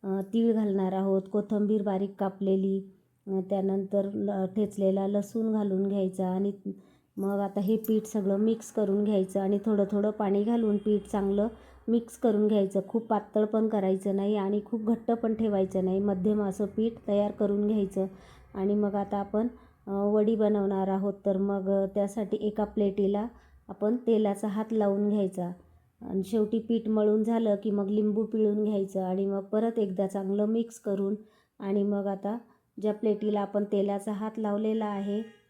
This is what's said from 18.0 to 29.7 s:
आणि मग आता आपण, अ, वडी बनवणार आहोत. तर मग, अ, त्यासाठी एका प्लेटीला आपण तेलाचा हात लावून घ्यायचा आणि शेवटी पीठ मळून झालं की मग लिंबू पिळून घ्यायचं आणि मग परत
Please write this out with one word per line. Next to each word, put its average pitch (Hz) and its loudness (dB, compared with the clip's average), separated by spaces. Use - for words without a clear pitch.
आणि 196 0
मग 208 0
आता 202 -2
आपण, 208 -2
अ, 202 -8
वडी 208 2
बनवणार 202 2
आहोत. 196 0
तर 196 2
मग, 196 -2
अ, 196 2
त्यासाठी 202 -2
एका 208 -2
प्लेटीला 202 0
आपण 208 0
तेलाचा 214 2
हात 214 -4
लावून 208 2
घ्यायचा 190 0
आणि 190 -4
शेवटी 214 0
पीठ 226 0
मळून 214 4
झालं 226 2
की 202 -2
मग 202 0
लिंबू 214 2
पिळून 214 2
घ्यायचं 196 -2
आणि 185 0
मग 196 -2
परत 226 -2